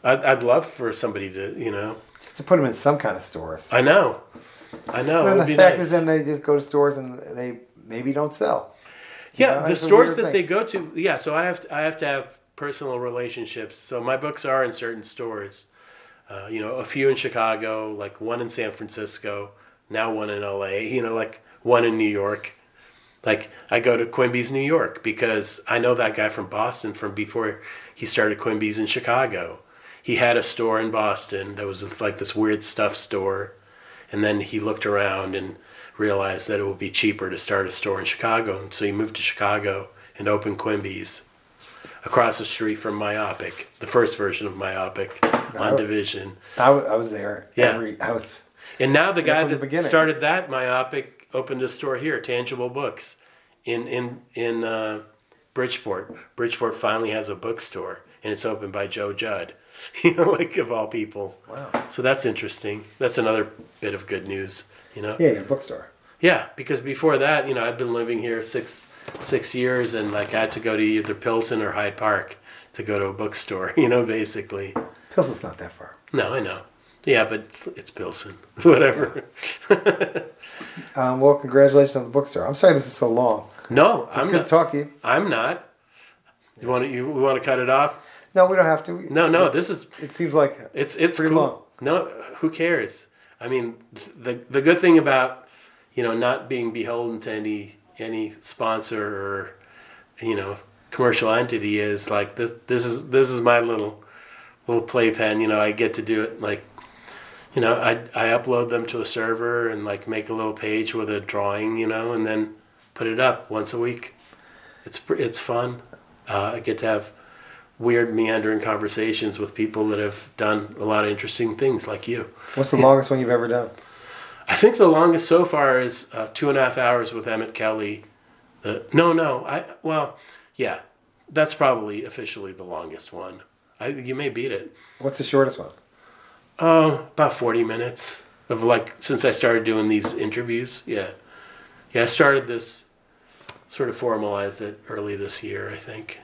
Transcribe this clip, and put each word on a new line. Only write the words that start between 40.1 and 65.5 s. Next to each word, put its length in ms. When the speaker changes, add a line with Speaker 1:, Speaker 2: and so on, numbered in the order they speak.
Speaker 1:
and 100
opened 320
Quimby's 640
across 320
the 80
street 300
from 200
Myopic, 760
the 80
first 300
version 300
of 80
Myopic 680
Speaker 2:
No, 380
Speaker 1:
on 120
Speaker 2:
I, 20
Speaker 1:
Division. 640
Speaker 2:
I 100
w-, 180
I 100
was 160
there 440
Speaker 1:
Yeah. 200
Speaker 2:
every, 240
I 120
was 280
Speaker 1:
And 140
now 180
the 100
Speaker 2:
there 140
Speaker 1:
guy 60
Speaker 2:
from 80
the 80
Speaker 1:
that 40
Speaker 2:
beginning. 240
Speaker 1:
started 360
that 280
Myopic 840
opened 300
a 60
store 280
here, 240
Tangible 480
Books, 480
in, 220
in, 340
in, 280
uh, 360
Bridgeport. 640
Bridgeport 400
finally 340
has 200
a 60
bookstore, 640
and 80
it's 140
opened 260
by 160
Joe 240
Judd, 420
<laughs> 260
you 100
know, 180
like, 260
of 140
all 160
people. 480
Speaker 2:
Wow. 200
Speaker 1:
So 120
that's 240
interesting. 600
That's 180
another 320
bit 140
of 120
good 200
news, 360
you 60
know? 180
Speaker 2:
Yeah, 140
your 100
bookstore. 440